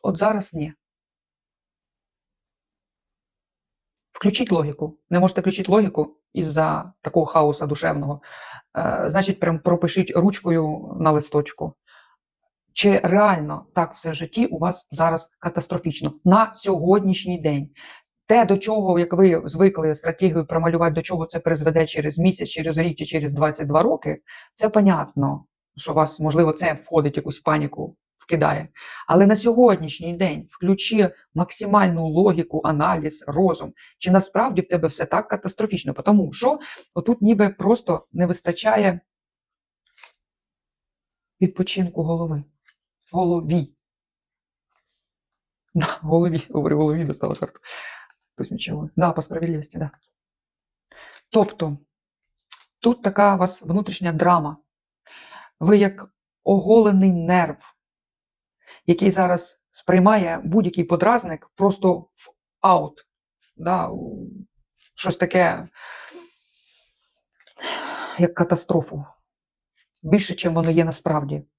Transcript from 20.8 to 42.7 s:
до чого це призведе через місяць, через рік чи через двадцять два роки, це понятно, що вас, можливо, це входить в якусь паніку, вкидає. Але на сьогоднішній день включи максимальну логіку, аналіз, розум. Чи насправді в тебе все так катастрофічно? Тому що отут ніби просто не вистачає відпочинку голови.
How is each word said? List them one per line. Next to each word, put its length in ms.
до 80
чого 240
це 140
призведе 460
через 340
місяць, 300
через 280
рік 200
чи 80
через 280
двадцять 340
два 140
роки, 400
це 160
понятно, 760
що 160
вас, 260
можливо, 340
це 200
входить 420
в 20
якусь 220
паніку, 580
вкидає. 520
Але 200
на 80
сьогоднішній 800
день 360
включи 600
максимальну 720
логіку, 560
аналіз, 640
розум. 460
Чи 120
насправді 500
в 60
тебе 200
все 180
так 220
катастрофічно? 680
Тому 400
що 260
отут 260
ніби 280
просто 640
не 140
вистачає 720
відпочинку 600
голови. 400